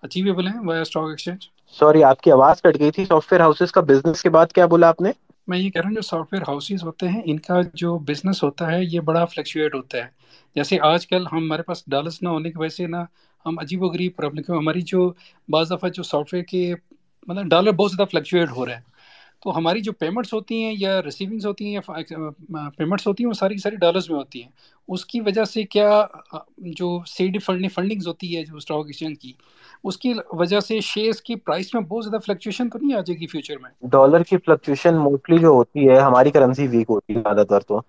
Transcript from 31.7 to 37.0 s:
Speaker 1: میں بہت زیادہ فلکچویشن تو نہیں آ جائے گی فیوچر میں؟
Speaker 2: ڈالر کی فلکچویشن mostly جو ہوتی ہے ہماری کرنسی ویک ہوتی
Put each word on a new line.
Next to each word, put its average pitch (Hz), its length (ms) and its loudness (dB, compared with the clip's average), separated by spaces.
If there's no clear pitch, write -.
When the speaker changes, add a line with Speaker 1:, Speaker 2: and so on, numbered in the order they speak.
Speaker 1:
میں 233 80 -2
بہت 208 220 -8
زیادہ 214 160 -6
فلکچویشن 208 480 -6
تو 226 100 -12
نہیں 269 180 -2
آ 202 40 -2
جائے 170 200 -8
گی 165 60 -10
فیوچر - 320 -10
میں؟ 127 120 -20
Speaker 2:
ڈالر 139 400 6
کی 185 140 0
فلکچویشن 160 580 2
mostly 151 460 2
جو 165 80 6
ہوتی 135 400 6
ہے 131 120 10
ہماری 135 300 6
کرنسی 139 360 4
ویک 117 240 2
ہوتی 107 240 -2